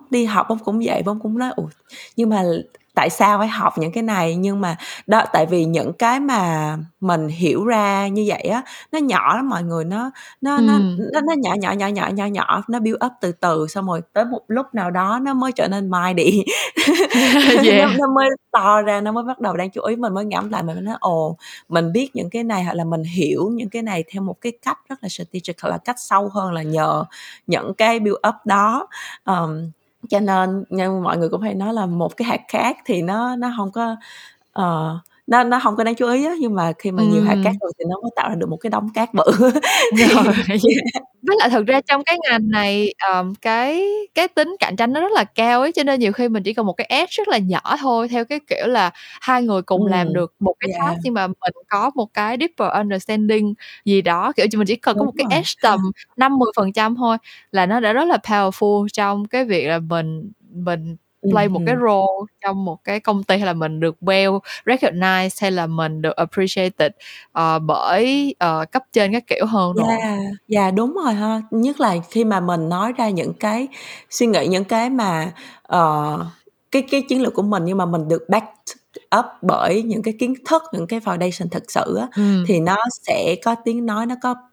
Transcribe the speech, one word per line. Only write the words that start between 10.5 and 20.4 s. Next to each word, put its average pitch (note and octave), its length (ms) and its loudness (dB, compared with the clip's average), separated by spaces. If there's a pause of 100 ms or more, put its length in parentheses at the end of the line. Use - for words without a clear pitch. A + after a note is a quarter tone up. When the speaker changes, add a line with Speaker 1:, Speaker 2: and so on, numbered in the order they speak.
Speaker 1:
nó, A3 200 6
Speaker 2:
Ừm. F#3 320 -2
Speaker 1:
nó, D4+ 80 0
nó D4+ 180 0
nhỏ, G3 220 0
nhỏ, G3 120 -2
nhỏ, G3 160 -2
nhỏ, G3+ 200 -2
nhỏ, G3 180 -2
nhỏ, G3 420 -2
nó A#3 120 -2
build A3 260 0
up B3+ 140 -4
từ F3+ 120 -2
từ, D#3+ 360 0
xong G3 180 -6
rồi E3+ 160 -2 (100)
tới G#3+ 120 2
một A#3+ 240 -6
lúc B3+ 260 -2
nào F#3 160 -2
đó F#3+ 320 0
nó C#4 120 -2
mới B3+ 180 0
trở - 160 0
nên G3 220 -2
mighty. F3+ 540 2 (680)
<laughs> - 0 -
Speaker 2:
<laughs> B3+ 520 6
Yeah. G3+ 340 6
Speaker 1:
Nó, C#4 80 2
nó - 0 - (100)
mới C4+ 140 4 (220)
to G#3 300 4
ra, G3+ 180 0
nó G#3+ 120 -2
mới A#3 120 -4
bắt B3+ 160 -8
đầu G3+ 160 -2
đáng F#3 140 -4
chú - 120 -8
ý, A3+ 140 -2
mình A3+ 180 -4
mới G3+ 100 -4
ngẫm G3+ 260 -4